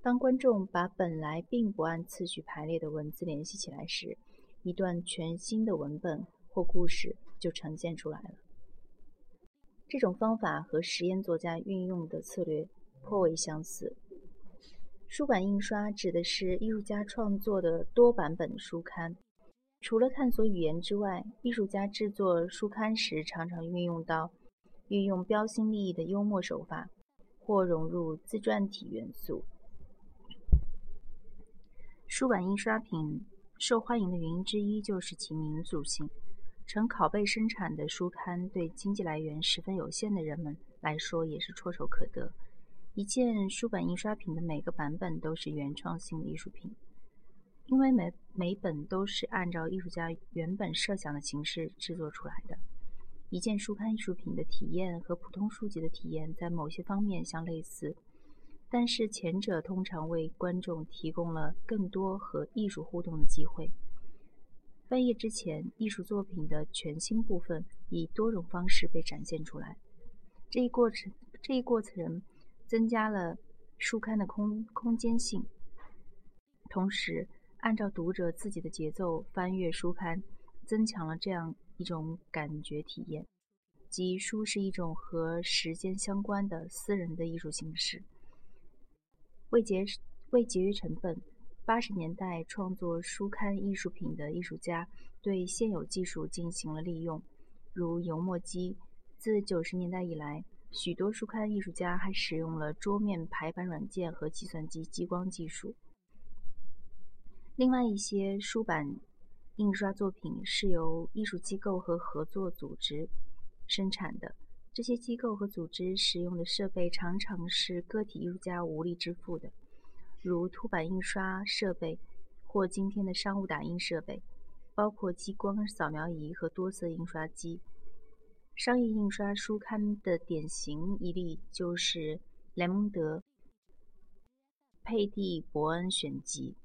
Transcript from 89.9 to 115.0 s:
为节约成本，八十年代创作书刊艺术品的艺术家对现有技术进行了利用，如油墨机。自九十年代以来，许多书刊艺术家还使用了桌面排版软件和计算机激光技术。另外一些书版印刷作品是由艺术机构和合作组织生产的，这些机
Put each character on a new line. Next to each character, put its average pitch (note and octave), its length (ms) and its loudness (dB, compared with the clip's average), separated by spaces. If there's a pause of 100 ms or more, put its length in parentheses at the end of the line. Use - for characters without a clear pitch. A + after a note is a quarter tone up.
为 A#3+ 160 6
节 F#3+ 160 0
约 G3+ 120 2
成 E3 220 -4
本， E3+ 260 -4 (440)
八 A3+ 140 4
十 A3+ 140 -4
年 E3 200 -2
代 F3+ 300 -4
创 F#3 300 -6
作 E3+ 260 -2
书 G3+ 300 -6
刊 G3+ 260 0
艺 G3+ 180 -2
术 F#3+ 160 -4
品 D#3+ 260 -4
的 D3+ 160 -6
艺 F3 100 -4
术 E3 160 -8
家 E3+ 300 -4 (340)
对 F#3+ 240 0
现 A3 240 0
有 D#3+ 160 -2
技 F#3 180 -2
术 D#3+ 220 -4
进 E3+ 260 -4
行 D#3 220 -6
了 D#3 80 -4
利 E3 200 -4
用， E3 200 -4 (520)
如 E3+ 260 0
油 E3 200 -2
墨 F3+ 200 0
机。 F3+ 360 -4 (420)
自 G#3+ 240 2
九 F3+ 220 0
十 F#3 140 -4
年 F3 120 0
代 F3+ 140 -2
以 E3+ 100 -4
来， D3 300 -6 (260)
许 - 240 -4
多 G3 180 0
书 A3 140 -6
刊 G#3+ 240 -2
艺 G#3 120 0
术 F3 100 -6
家 F3+ 260 0
还 F#3+ 140 4
使 - 240 0
用 D#3+ 200 -2
了 D3+ 180 -2
桌 G3+ 260 0
面 F#3+ 280 0
排 D#3+ 240 -4
版 F3+ 140 -4
软 F3 220 -4
件 E3+ 240 -2
和 D#3 180 -4
计 - 160 -4
算 D#3 220 -6
机 D#3+ 160 -6
激 F3 220 -4
光 F3+ 240 -2
技 E3+ 180 -6
术。 - 260 -8 (1800)
另 B3+ 160 6
外 B3+ 120 4
一 A3 120 2
些 G3 440 0
书 A3 240 -2
版 D#3 360 -2 (560)
印 G#3 180 4
刷 G3 200 0
作 G3 180 -2
品 - 340 -6
是 - 220 2
由 E3 460 6
艺 G#3+ 100 0
术 F#3 140 -2
机 G3 200 -4
构 G3 220 0
和 E3+ 180 0
合 D#3 280 -4
作 F#3+ 260 -2
组 - 240 -6
织 - 320 -4 (580)
生 F#3+ 240 0
产 F3+ 300 -4
的， - 160 -8 (380)
这 A#3+ 100 -6
些 A#3+ 120 2
机 A#3+ 200 -4